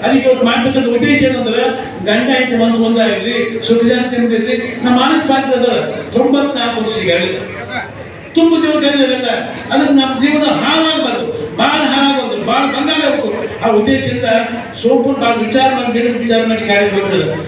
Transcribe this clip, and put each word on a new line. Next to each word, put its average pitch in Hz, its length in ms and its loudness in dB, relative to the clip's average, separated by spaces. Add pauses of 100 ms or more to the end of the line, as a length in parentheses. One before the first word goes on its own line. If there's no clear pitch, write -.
ಅದಕ್ಕೆ 262 240 2
ಇವತ್ತು 240 200 4
ಮಾಡ್ತಕ್ಕಂಥ 240 480 0
ಉದ್ದೇಶ 285 320 2
ಏನಂದ್ರೆ 233 340 0 (460)
ಗಂಡ 240 260 2
ಹೆಂಡತಿ 247 280 0
ಮನಸ್ಸು 226 260 2
ಒಂದಾಗಿರ್ಲಿ, 220 480 0 (320)
ಸುಖ 233 120 4 (100)
ಶಾಂತಿ 247 260 0
ನೆಮ್ಮದಿರ್ಲಿ. 233 400 0 (260)
ನಮ್ಮ 247 180 2
ಮಾನಸ 311 300 2
ಪಾತ್ರ 262 300 0
ಅದಾರ 226 180 2 (380)
ತೊಂಬತ್ನಾಲ್ಕು 254 680 0
ವರ್ಷ 214 220 -4
ಈಗಾಗಲೇ 175 340 -2 (1000)
ತುಂಬ 330 160 4 (100)
ಜೀವ 302 200 2
ಕಳೆದಿರಲ್ಲ. 254 460 0 (440)
ಅದಕ್ಕೆ 277 280 2
ನಮ್ಮ 262 120 0 (100)
ಜೀವನ 302 220 2 (200)
ಹಾಳಾಗಬಾರ್ದು, 311 600 0 (360)
ಭಾಳ 302 180 2 (140)
ಹಾಳಾಗಬಾರ್ದು, 269 440 0 (140)
ಭಾಳ 262 120 2 (120)
ಬಂಗಾರ 302 260 -2 (140)
ಹೋಗ್ಬೇಕು. 214 480 -4
ಆ 226 160 2
ಉದ್ದೇಶದಿಂದ 247 500 0 (540)
ಸೋಂಪುರ್ 254 400 2
ಭಾಳ 233 100 2 (120)
ವಿಚಾರ 262 320 2
ಮಾಡಿ, 233 200 -2
ಬೇರೆ 240 140 2 (140)
ವಿಚಾರ 226 160 2 (100)
ಮಾಡಿ 220 220 -2
ಕಾರ್ಯಕ್ರಮ 202 340 2
ಮಾಡಿದ್ರು. 160 420 -2